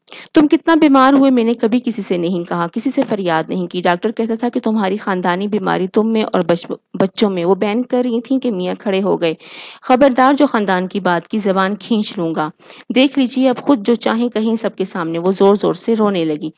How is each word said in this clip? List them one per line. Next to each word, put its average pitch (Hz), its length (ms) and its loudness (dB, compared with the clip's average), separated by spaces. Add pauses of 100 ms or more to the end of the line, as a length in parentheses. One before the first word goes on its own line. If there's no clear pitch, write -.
(340)
"तुम 302 120 6
कितना 330 300 2
बीमार 277 380 6
हुए, 269 160 4
मैंने 233 240 2
कभी 233 260 0
किसी 214 220 -4
से 185 160 -2
नहीं 175 260 -2
कहा, 170 220 -4
किसी 240 240 -4
से 269 120 0
फरियाद 175 480 -2
नहीं 180 160 -4
की। 180 140 -6
डॉक्टर 175 300 0
कहता 226 260 -4
था 240 120 -4
कि 240 120 -4
तुम्हारी 214 360 -2
ख़ानदानी 185 520 -2
बीमारी 185 380 -2
तुम 214 200 0
में 220 180 0
और - 180 0
बच-, 170 300 -2 (240)
बच्चों 196 340 0
में।" 175 140 -2
वो 185 100 4
बयान 208 280 -2
कर 247 220 -2
रही 247 160 -2
थीं 262 180 -2
कि 254 120 -2
मियाँ 180 260 -4
खड़े 190 240 -2
हो 180 160 0
गए। 165 200 -2 (460)
"खबरदार, 262 520 4
जो 277 120 2
ख़ानदान 190 400 0
की - 140 -6
बात 180 260 0
की, 220 120 -4
ज़बान 190 360 0
खींच 214 440 -4
लूँगा। 160 340 -4 (400)
देख 269 260 2
लीजिए, 254 300 0
अब 247 100 0
खुद 277 200 2
जो 214 160 0
चाहें 226 360 -2
कहें 220 260 -2
सबके 190 280 -4
सामने।" 165 340 -6
वो 180 140 0
ज़ोर-ज़ोर 196 420 4
से 226 200 -2
रोने 202 300 0
लगी। 156 340 -4